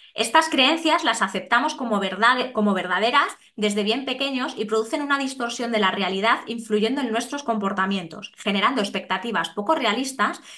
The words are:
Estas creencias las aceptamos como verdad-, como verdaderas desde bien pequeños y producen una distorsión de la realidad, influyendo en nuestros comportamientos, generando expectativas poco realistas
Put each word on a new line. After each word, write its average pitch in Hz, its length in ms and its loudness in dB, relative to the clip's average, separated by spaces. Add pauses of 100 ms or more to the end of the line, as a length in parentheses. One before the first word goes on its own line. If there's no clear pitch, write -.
(140)
Estas 320 360 2
creencias 320 560 4
las 226 160 2
aceptamos 233 540 0
como 220 260 -2
verdad-, 233 500 2
como 208 220 2
verdaderas 208 640 2 (180)
desde 208 280 0
bien 226 200 0
pequeños 262 540 -4
y 214 80 -2
producen 226 360 -2
una 285 160 0
distorsión 247 540 -4
de 220 80 0
la 190 120 2
realidad, 190 560 0
influyendo 226 520 0
en 247 140 -2
nuestros 247 300 -4
comportamientos, 196 920 -2
generando 214 460 0
expectativas 196 680 -2
poco 208 220 0
realistas 254 680 0 (160)